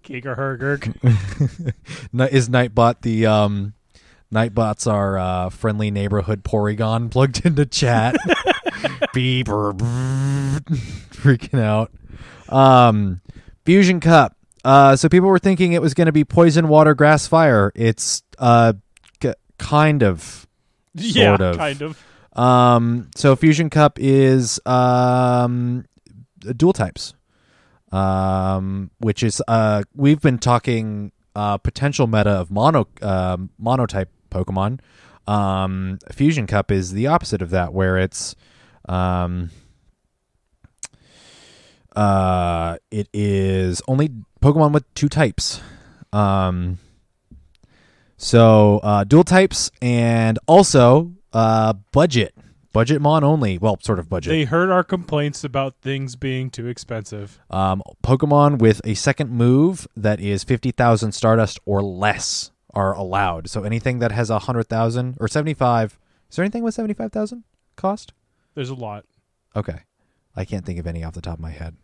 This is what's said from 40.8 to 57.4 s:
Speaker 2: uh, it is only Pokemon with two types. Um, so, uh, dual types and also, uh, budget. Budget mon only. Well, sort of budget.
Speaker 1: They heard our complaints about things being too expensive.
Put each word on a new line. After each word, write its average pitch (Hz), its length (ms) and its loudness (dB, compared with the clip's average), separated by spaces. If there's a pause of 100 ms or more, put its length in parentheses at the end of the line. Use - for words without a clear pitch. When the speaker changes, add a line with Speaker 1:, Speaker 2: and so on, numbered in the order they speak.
Speaker 2:
uh, 90 840 0 (140)
it 104 220 -8
is 95 760 -2
only 143 220 0 (320)
Pokemon 147 300 4
with - 220 -2
two 143 140 -2
types. - 520 -4 (520)
Um, 92 640 -2 (1400)
so, 107 640 6
uh, 104 220 0
dual 147 200 6
types 185 460 2 (100)
and 117 640 0
also, 160 680 6 (200)
uh, 110 420 0 (180)
budget. 139 420 0 (380)
Budget 127 280 0
mon 147 240 2
only. 139 320 0
Well, 101 240 -2
sort 101 180 -4
of 80 120 -10
budget. 98 200 -6
Speaker 1:
They 156 140 0
heard 165 260 -2
our 180 140 0
complaints 151 600 -6
about 135 360 -6
things 135 340 -8
being 131 360 -8
too 117 160 -14
expensive. 107 760 -14 (100)